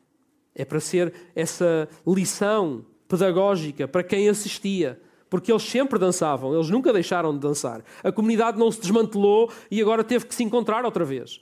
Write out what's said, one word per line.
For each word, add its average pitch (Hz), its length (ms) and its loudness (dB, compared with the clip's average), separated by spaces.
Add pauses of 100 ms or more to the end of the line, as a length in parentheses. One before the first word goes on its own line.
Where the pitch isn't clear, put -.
(560)
É 131 100 -6
para 151 140 -4
ser 175 340 0 (220)
essa 160 520 0 (180)
lição 190 800 0 (220)
pedagógica 180 800 0
para 180 160 0
quem 202 260 2
assistia. 196 720 -2 (300)
Porque 185 220 0
eles 214 120 2
sempre 240 340 0
dançavam, 151 560 0
eles 160 160 0
nunca 254 220 2
deixaram 170 420 0
de 143 60 -4
dançar. 139 460 -4 (180)
A - 80 0
comunidade 220 480 2
não 233 100 4
se - 120 -6
desmantelou 208 680 4 (200)
e 208 120 0
agora 220 220 2
teve 226 220 0
que - 100 -12
se 247 80 0
encontrar 220 400 0
outra 190 220 -2
vez. 131 360 -8